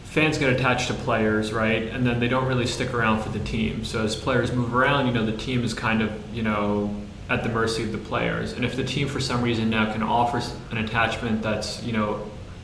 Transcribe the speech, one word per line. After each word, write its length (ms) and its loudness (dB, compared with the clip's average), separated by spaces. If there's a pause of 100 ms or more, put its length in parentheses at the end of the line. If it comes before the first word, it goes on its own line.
fans 340 0
get 140 2
attached 380 2
to 40 -2
players, 580 2
right? 320 2
And 220 -2
then 140 2
they 80 2
don't 180 2
really 220 2
stick 260 -2
around 300 2
for 60 -4
the 100 -2
team. 440 -2
So 200 -2
as 120 0
players 360 0
move 240 0
around, 320 4
you 60 0
know, 120 2
the 100 0
team 280 -2
is 100 -2
kind 280 0
of, 100 0 (220)
you 100 -2
know, 520 0 (340)
at 120 2
the 80 0
mercy 340 0
of 80 -2
the 60 -4
players. 560 -2
And 100 -2
if 120 -2
the 80 -2
team 240 0
for 120 -2
some 220 0
reason 280 2
now 220 2
can 120 -2
offer 340 2
s-, 180 -4 (160)
an 60 -4
attachment 640 0
that's, 400 -2
you 120 -4
know, 360 -2 (340)